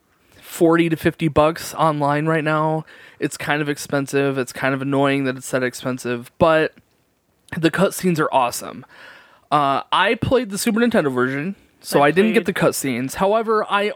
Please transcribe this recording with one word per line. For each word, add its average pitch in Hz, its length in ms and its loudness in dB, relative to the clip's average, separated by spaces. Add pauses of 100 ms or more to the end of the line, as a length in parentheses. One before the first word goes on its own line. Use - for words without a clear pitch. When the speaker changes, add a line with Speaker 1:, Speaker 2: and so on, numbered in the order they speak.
(400)
Speaker 1:
forty 170 480 4
to 160 80 0
fifty 165 320 0
bucks 151 460 0
online 147 520 0
right 160 180 0
now. 156 400 0 (360)
It's - 160 -4
kind 147 240 -2
of 147 80 -4
expensive. 139 680 -2
It's 123 140 -4
kind 135 220 -2
of 135 60 -4
annoying 139 440 0
that 131 120 -4
it's 131 140 -14
that 127 120 0
expensive, 123 760 -6
but 160 340 2 (840)
the 160 140 2
cutscenes 180 480 0
are 156 140 -2
awesome. 123 540 -4 (640)
Uh, 139 320 2 (100)
I 185 220 2
played 247 360 0
the 196 80 -8
Super 220 220 0
Nintendo 208 320 2
version, 135 440 -2 (240)
so - 200 2
Speaker 2:
I 143 60 6
Speaker 1:
I 151 60 6
didn't 208 200 4
get 208 120 2
Speaker 2:
played 185 120 -2
Speaker 1:
the - 40 -4
cutscenes. 131 560 0
However, 214 520 0
I 202 280 0